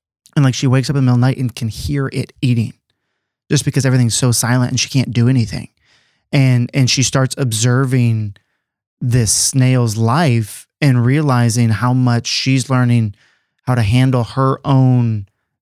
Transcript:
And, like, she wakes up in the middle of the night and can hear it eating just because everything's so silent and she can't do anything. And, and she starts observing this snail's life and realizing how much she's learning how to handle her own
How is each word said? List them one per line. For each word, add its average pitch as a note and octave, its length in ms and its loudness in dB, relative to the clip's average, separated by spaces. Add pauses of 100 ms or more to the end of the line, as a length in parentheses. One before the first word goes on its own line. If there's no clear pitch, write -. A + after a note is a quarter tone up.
(360)
And, C#3+ 100 2
like, B2+ 100 2
she - 120 -4
wakes B2+ 220 0
up C#3 60 -2
in - 20 -2
the C#3 40 0
middle B2 140 2
of A#2+ 60 2
the B2+ 60 2
night C3+ 100 -2
and B2 180 -6
can A#2 120 -8
hear C#3 460 -6
it - 280 -8
eating A#2 320 0 (760)
just D3 140 0
because C#3 200 -2
everything's B2+ 300 2
so B2 160 0
silent A#2+ 400 0
and B2 80 -4
she - 100 -4
can't B2 220 -2
do A#2 160 2
anything. A#2 400 -2 (640)
And, B2+ 420 2
and C3 160 2
she C3+ 140 0
starts C3 340 -2
observing A#2+ 1000 0 (680)
this A#2+ 320 0
snail's B2+ 640 0
life A#2 680 0 (120)
and B2 260 2
realizing B2 640 2
how A2 240 0
much B2 340 0
she's C3 420 -2
learning A#2+ 440 0 (500)
how B2+ 120 -2
to A#2+ 60 0
handle B2 420 2
her C3+ 420 -2
own B2 640 2 (340)